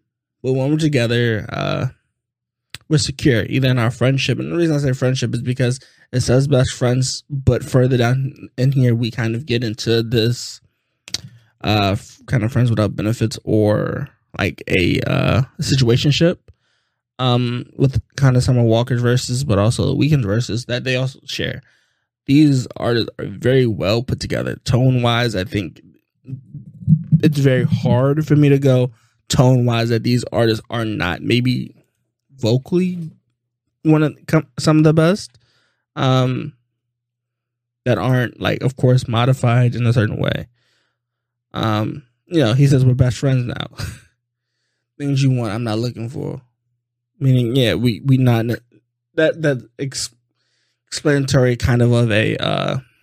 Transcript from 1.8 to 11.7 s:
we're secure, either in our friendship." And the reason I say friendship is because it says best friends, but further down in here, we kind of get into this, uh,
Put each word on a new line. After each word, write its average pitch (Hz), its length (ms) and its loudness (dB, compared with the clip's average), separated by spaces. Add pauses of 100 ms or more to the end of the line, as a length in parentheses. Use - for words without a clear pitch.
we're 156 100 2
secure, 131 500 0
either 135 200 0
in 127 100 0
our 117 120 0
friendship." 135 480 0
And 135 140 -6
the 165 40 -4
reason 165 200 0
I - 20 -2
say 139 140 -2
friendship 127 420 -2
is 117 80 -6
because 123 380 -2 (320)
it 123 80 0
says 135 260 2
best 131 260 2
friends, 127 560 -2
but 131 360 -2
further 127 320 2
down 120 600 -2
in 131 140 2
here, 127 240 2
we 117 160 -2
kind 113 240 -4
of 143 120 -8
get 120 180 -2
into 113 400 -2
this, 113 560 -2 (1000)
uh, 101 360 0